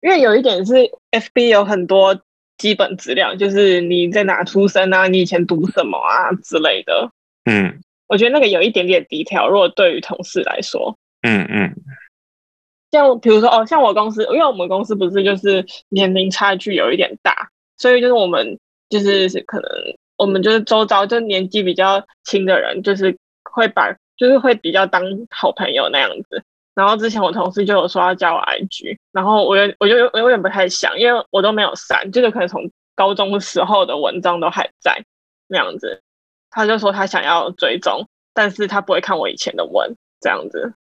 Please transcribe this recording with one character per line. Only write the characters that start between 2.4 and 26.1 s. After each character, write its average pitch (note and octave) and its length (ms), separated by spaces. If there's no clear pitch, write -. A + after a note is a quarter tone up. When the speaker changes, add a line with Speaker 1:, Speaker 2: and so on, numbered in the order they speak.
Speaker 1:
基 G#3 160
本 G3 240
资 B3 160
料， G#3 220
就 G3 160
是 G3 300
你 F3 300
在 G#3 120
哪 F#3 200
出 G3 240
生 F#3+ 240
啊， F#3+ 160
你 F#3 140
以 F3+ 40
前 F3 200
读 E3+ 240
什 F3+ 140
么 F#2+ 140
啊 A2 360
之 - 140
类 C#3 260
的。 G#2 280
Speaker 2:
嗯。 G2+ 340
Speaker 1:
我 G#3 100
觉 G#3+ 80
得 A#3+ 60
那 D4 80
个 B3+ 80
有 F#3 140
一 G#3+ 80
点 F#3 160
点 F3+ 200
detail， D#3 420
如 F#3+ 100
果 F#3 120
对 F3+ 240
于 A#2+ 80
同 - 220
事 - 180
来 - 200
说。 - 360
Speaker 2:
嗯， G#2+ 280
嗯。 G2 240
Speaker 1:
像 C#4 280
比 A#3 100
如 G#3+ 100
说， A3+ 80
哦， A3+ 180
像 D4+ 160
我 G#3+ 120
公 G#3+ 180
司， G#3+ 120
因 C4 160
为 E4 40
我 D4 80
们 F3+ 160
公 F#3+ 160
司 G#3+ 120
不 F#3 140
是 G3 140
就 G3 140
是 F#3+ 280
年 F#3+ 240
龄 F#3+ 160
差 G3+ 260
距 G3 180
有 A#2 180
一 - 60
点 - 240
大， - 280
所 B3 180
以 B3 60
就 B3 60
是 B3 60
我 G#3+ 140
们 A#2 300
就 G#3 100
是 G3 300
可 - 180
能 - 80
我 G#3 80
们 F#3+ 160
就 G#3 100
是 A3 120
周 A3 200
遭 G3+ 220
就 A#3 140
年 G3 280
纪 G#3+ 140
比 F3+ 140
较 G3 280
轻 G3 180
的 F#3+ 160
人， A#1+ 220
就 G3+ 140
是 F#3 200
会 A3+ 240
把， F#3+ 280
就 B3 100
是 C4 120
会 A#3+ 160
比 E3 160
较 F#3+ 140
当 F#3 180
好 - 220
朋 - 220
友 C3 160
那 - 100
样 A#2 100